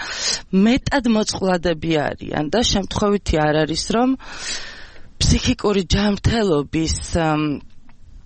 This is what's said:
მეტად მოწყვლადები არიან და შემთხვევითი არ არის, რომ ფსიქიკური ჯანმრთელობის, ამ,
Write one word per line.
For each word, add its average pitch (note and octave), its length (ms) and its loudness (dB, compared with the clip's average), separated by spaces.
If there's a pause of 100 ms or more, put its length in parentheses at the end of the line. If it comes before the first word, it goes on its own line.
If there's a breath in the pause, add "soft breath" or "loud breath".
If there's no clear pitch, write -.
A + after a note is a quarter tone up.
(480 loud breath)
მეტად A3+ 580 4
მოწყვლადები F3+ 920 0
არიან C#3+ 500 -2
და F#3+ 140 0
შემთხვევითი G3+ 760 0
არ D3+ 220 4
არის, D#3 280 0
რომ A#3 220 2 (1040 loud breath)
ფსიქიკური - 720 2
ჯანმრთელობის, G3 1120 0 (200)
ამ, D#3 260 2 (840)